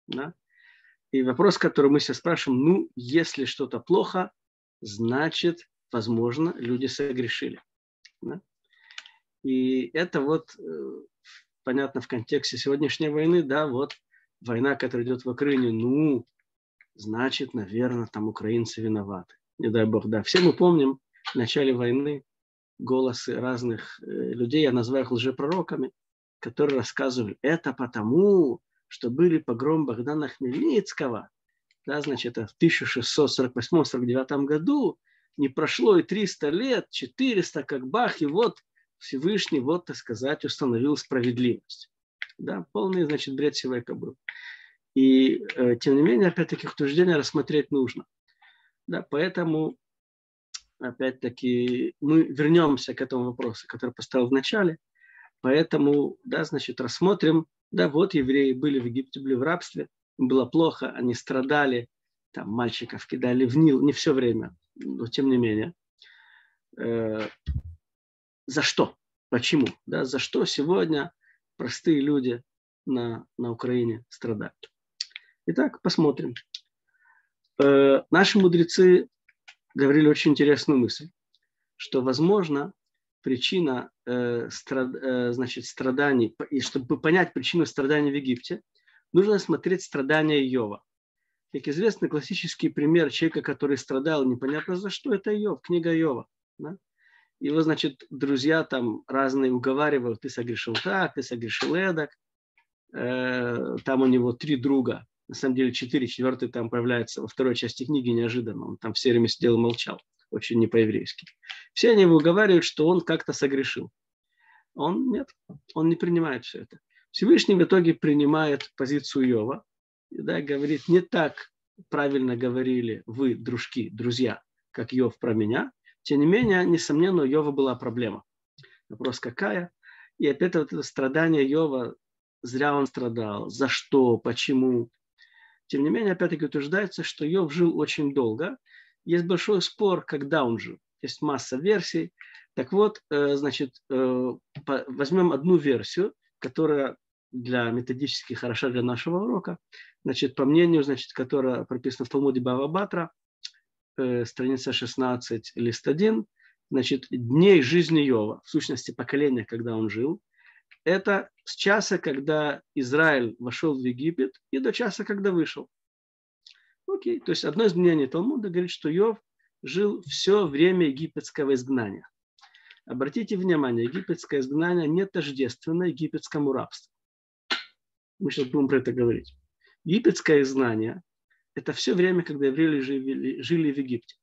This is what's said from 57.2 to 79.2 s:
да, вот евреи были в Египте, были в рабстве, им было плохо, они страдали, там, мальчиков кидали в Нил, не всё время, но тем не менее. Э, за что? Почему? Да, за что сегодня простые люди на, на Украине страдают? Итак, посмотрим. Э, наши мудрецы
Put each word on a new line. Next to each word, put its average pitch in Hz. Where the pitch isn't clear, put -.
да, 180
вот 160
евреи 135
были 139
в 120
Египте, 131
были 135
в 123
рабстве, 160
им 131
было 131
плохо, 156
они 123
страдали, 131
там, -
мальчиков 117
кидали 127
в 120
Нил, 151
не 143
всё 151
время, 117
но 135
тем 135
не 131
менее. 117
Э, 110
за 135
что? -
Почему? 123
Да, -
за 131
что -
сегодня 156
простые 139
люди 127
на, 120
на 120
Украине 120
страдают? -
Итак, 254
посмотрим. 151
Э, 139
наши 190
мудрецы 180